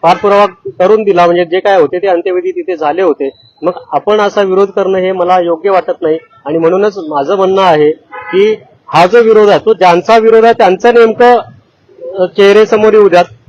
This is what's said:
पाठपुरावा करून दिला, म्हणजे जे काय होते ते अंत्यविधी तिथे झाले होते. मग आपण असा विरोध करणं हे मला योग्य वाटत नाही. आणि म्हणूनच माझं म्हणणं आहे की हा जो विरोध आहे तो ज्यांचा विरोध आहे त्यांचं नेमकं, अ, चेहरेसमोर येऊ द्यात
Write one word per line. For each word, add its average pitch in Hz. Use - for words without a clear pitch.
पाठपुरावा 196
करून 208
दिला, 175
म्हणजे 175
जे 170
काय 196
होते 156
ते 196
अंत्यविधी 180
तिथे 175
झाले 151
होते. 143
मग 151
आपण 202
असा 208
विरोध 196
करणं 190
हे 185
मला 185
योग्य 170
वाटत 185
नाही. 160
आणि 151
म्हणूनच 185
माझं 151
म्हणणं 190
आहे 156
की 208
हा 165
जो 214
विरोध 214
आहे 170
तो 220
ज्यांचा 180
विरोध 220
आहे 226
त्यांचं 214
नेमकं, 233
अ, 185
चेहरेसमोर 208
येऊ 208
द्यात 175